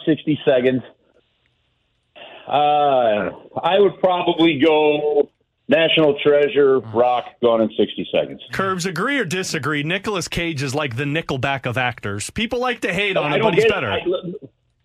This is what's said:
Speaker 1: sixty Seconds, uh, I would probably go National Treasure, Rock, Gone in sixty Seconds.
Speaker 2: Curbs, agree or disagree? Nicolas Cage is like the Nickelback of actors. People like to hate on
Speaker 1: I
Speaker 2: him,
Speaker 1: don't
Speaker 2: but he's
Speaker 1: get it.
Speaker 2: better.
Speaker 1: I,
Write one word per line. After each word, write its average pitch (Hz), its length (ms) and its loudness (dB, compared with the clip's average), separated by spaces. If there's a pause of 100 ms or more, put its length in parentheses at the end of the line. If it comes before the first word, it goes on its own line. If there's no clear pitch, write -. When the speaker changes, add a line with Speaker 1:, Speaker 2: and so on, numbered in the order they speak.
Speaker 1:
sixty 151 400 0
Seconds, 127 360 2 (1700)
uh, 135 840 2 (340)
I 180 160 2
would 196 200 4
probably 165 600 2
go 151 680 2 (380)
National 156 540 4
Treasure, 143 580 4
Rock, 117 460 0 (160)
Gone 113 200 4
in 110 160 2
sixty - 340 -2
Seconds. 69 300 -2 (100)
Speaker 2:
Curbs, 190 340 -2
agree 196 340 -4
or 220 60 -2
disagree? 151 580 -4
Nicolas 190 440 -4
Cage 165 360 -6
is 135 120 -6
like 147 200 -4
the 143 100 -4
Nickelback 139 600 -4
of 120 120 -4
actors. 117 540 -6
People 233 280 -4
like 247 220 -4
to 202 120 -4
hate 190 220 -2
on 151 160 -2
Speaker 1:
I 147 40 -2
Speaker 2:
him, 143 60 0
Speaker 1:
don't - 100 2
Speaker 2:
but - 40 -2
he's 214 100 4
Speaker 1:
get 220 60 4
it. 202 40 0
Speaker 2:
better. 131 160 -4
Speaker 1:
I, 170 100 -4 (840)